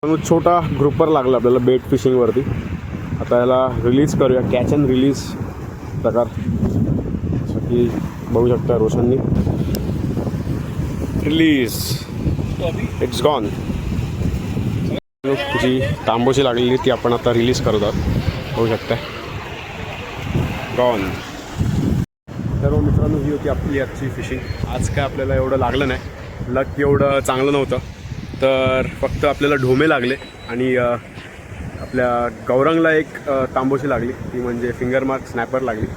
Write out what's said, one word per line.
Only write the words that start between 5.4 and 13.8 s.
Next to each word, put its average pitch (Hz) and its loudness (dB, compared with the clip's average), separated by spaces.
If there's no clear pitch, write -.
प्रकार. 117 2
जसं - -4
की 120 2
बघू 117 4
शकता 120 2
रोशननी. 120 2
रिलीज. 147 2
It's 127 -2
gone. 135 2